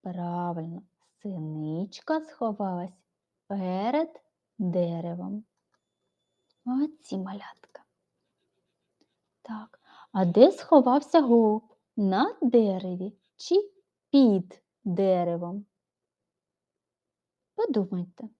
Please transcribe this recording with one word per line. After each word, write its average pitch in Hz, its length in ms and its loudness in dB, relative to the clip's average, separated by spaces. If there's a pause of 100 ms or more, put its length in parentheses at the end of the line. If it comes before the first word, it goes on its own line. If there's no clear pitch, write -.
Правильно, 175 800 -8 (380)
синичка 165 1000 -6
сховалась 196 720 -6 (540)
перед 202 720 -4 (360)
деревом. 175 880 -4 (1200)
Молодці, 262 520 -4
малятка. - 680 -14 (1600)
Так, 220 380 -16 (320)
а 190 140 0
де 220 260 8
сховався 285 720 4
голуб? 226 420 2 (320)
На 214 460 0
дереві 190 720 0 (220)
чи 403 360 -2 (380)
під 214 520 4 (220)
деревом? 180 840 -2 (1900)
Подумайте. 208 720 -4 (100)